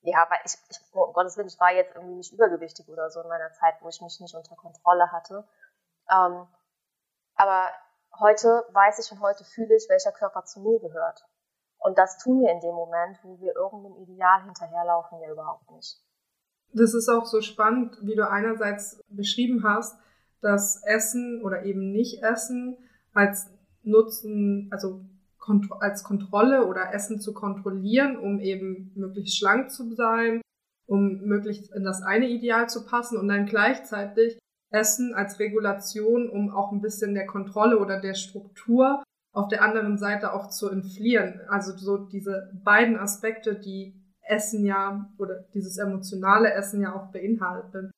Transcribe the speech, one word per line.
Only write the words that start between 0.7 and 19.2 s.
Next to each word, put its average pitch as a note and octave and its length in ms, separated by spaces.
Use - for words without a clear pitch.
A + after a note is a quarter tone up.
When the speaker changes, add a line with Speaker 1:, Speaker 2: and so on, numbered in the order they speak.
Speaker 1:
um F3 200
Gottes F3+ 240
Willen, G3+ 100
ich - 120
war F3+ 140
jetzt F#3 220
irgendwie F3+ 200
nicht F3+ 180
übergewichtig E3+ 560
oder D#3+ 200
so E3 120
in E3+ 60
meiner D#3+ 260
Zeit, E3 280
wo E3 80
ich E3 120
mich E3+ 180
nicht E3+ 160
unter E3 200
Kontrolle F3 560
hatte. F#3+ 360
Ähm, F3+ 380
aber F#3+ 340
heute A3+ 520
weiß G3+ 280
ich A3 120
und G3+ 100
heute G3+ 220
fühle A3+ 320
ich, A3 140
welcher F#3+ 220
Körper G3 320
zu - 160
mir A3 200
gehört. E3 460
Und - 180
das F#3+ 220
tun B3+ 220
wir G#3+ 100
in E3+ 80
dem E3+ 160
Moment, E3+ 480
wo F#3 160
wir F3+ 160
irgendeinem G3 480
Ideal F#3 400
hinterherlaufen, E3+ 760
ja D#3 120
überhaupt D#3 400
nicht. - 280
Speaker 2:
Das A3+ 200
ist A#3 160
auch A#3 160
so A3 160
spannend, A3+ 600
wie G#3 140
du G#3+ 140
einerseits G#3 800
beschrieben G#3+ 540